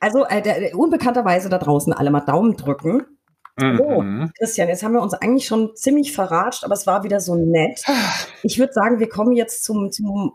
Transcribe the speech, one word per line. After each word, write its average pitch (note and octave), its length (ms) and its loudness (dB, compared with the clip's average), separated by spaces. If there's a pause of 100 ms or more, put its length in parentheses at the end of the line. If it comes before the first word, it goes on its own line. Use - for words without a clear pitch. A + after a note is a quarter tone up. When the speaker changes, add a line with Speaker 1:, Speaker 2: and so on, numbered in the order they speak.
Speaker 1:
also, A3 240 2
äh, G#3 160 -2
der, F3+ 360 -2
unbekannterweise A#3+ 680 2
da F#3 100 0
draußen D3 360 2
alle C#3+ 180 0
mal D3 80 2
Daumen F3 380 2
drücken. D#3 480 -2 (500)
So, C3+ 460 2
Speaker 2:
Mhm. A2+ 380 -4
Speaker 1:
Christian, A3 280 -2
jetzt F3+ 140 -2
haben A3 120 -2
wir A#3 100 2
uns G#3 100 -4
eigentlich B3+ 320 0
schon A3 300 -2
ziemlich C#4+ 360 2
verratscht, F#3 520 -2
aber - 100 -2
es G3+ 140 -4
war G3 160 2
wieder G3+ 160 0
so F3 160 -2
nett. E3 500 2
Speaker 2:
<sighs> - 560 -2
Speaker 1:
Ich - 160 -2
würd C4 160 2
sagen, A3 260 2
wir A3 80 0
kommen A3+ 260 0
jetzt A3+ 300 -2
zum, G3+ 280 -2
zum G3+ 440 -4